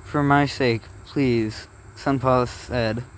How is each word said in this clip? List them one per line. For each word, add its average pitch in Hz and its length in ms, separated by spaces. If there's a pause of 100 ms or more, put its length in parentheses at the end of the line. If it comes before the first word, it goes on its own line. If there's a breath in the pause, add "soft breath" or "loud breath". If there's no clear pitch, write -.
For 147 200
my 143 240
sake, 120 340 (240)
please," 117 640 (280)
Sunpaw 127 540
said, 117 560 (140)